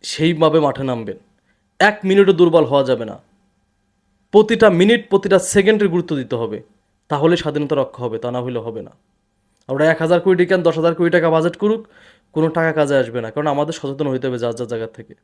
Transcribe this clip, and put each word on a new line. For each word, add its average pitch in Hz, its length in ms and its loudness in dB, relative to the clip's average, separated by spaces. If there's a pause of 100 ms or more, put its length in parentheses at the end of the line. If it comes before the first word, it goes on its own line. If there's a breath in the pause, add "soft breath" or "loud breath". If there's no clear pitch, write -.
সেইভাবে 160 560 0
মাঠে 135 240 -2
নামবেন, 113 340 -6 (640)
এক 208 240 2
মিনিটও 190 280 4
দুর্বল 165 320 4
হওয়া 139 200 0
যাবে 120 200 -2
না। 101 120 -12 (1160)
প্রতিটা 214 360 4
মিনিট, 202 300 4 (100)
প্রতিটা 196 280 2
সেকেন্ডের 202 500 2
গুরুত্ব 175 280 -2
দিতে 127 200 -6
হবে, 107 220 -6 (520)
তাহলে 160 260 2
স্বাধীনতা 147 400 -4
রক্ষা 131 280 -6
হবে, 113 140 -6
তা 120 120 -8
না 123 120 -6
হইলে 123 240 -6
হবে 110 160 -10
না। - 100 -18 (760)
আমরা 139 140 -2 (100)
এক 156 80 -2
হাজার 165 200 2
কোটি 180 260 2
টাকা, 185 160 0
দশ 160 140 2
হাজার 165 180 0
কোটি 170 160 0
টাকা 170 200 2
বাজেট 160 260 0
করুক, 220 260 -2 (520 soft breath)
কোনো 160 140 0
টাকা 160 240 -2
কাজে 143 240 0
আসবে 120 240 -2
না, 110 100 -8
কারণ 147 160 -4
আমাদের 147 320 -2
সচেতন 139 340 -6
হইতে 131 140 -4
হবে 123 120 -4
যার 117 160 -4
যার 120 180 -8
জায়গা 113 240 -8
থেকে। - 260 -20